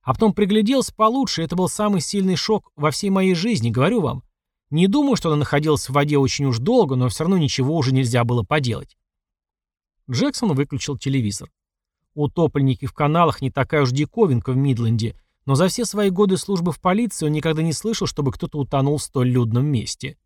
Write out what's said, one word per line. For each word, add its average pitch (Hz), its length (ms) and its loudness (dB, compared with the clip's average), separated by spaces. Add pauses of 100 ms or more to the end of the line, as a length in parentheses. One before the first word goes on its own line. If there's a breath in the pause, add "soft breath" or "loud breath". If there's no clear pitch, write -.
А 127 120 -2
потом 220 200 2
пригляделся 214 600 2
получше, 226 480 0
и 165 40 -2
это 175 100 -6
был 180 120 2
самый 208 340 0
сильный 190 340 0
шок - 400 -2
во 151 160 0
всей 196 180 -4
моей 190 240 2
жизни, 165 360 0
говорю 170 320 2
вам. 135 220 -4 (460)
Не 170 180 4
думаю, 277 300 2
что 170 120 -2
она 147 80 2
находилась 147 500 0
в 131 60 -8
воде 147 240 2
очень 139 280 0
уж 120 140 0
долго, 165 360 2
но 127 140 2
все 156 160 -6
равно 190 120 2
ничего 143 380 0
уже 131 180 2
нельзя 123 300 2
было 120 200 0
поделать». 127 540 -4 (1120)
Джексон 202 440 0
выключил 139 440 -4
телевизор. 127 540 -4 (640)
Утопленники 143 720 0
в - 80 -8
каналах 156 480 0
не 131 100 -4
такая 139 320 0
уж 123 80 0
диковинка 139 640 0
в 127 40 0
Мидленде, 117 580 0 (300)
но 139 100 2
за 175 120 4
все 220 180 -2
свои 202 240 0
годы 190 280 2
службы 180 340 -2
в - 80 -10
полиции 190 460 -2
он 151 80 0
никогда 156 280 -2
не 160 120 0
слышал, 208 340 -4
чтобы 139 240 -4
кто-то - 260 -8
утонул 139 400 0
в - 60 -6
столь 127 260 -2
людном 123 360 2
месте. - 600 -4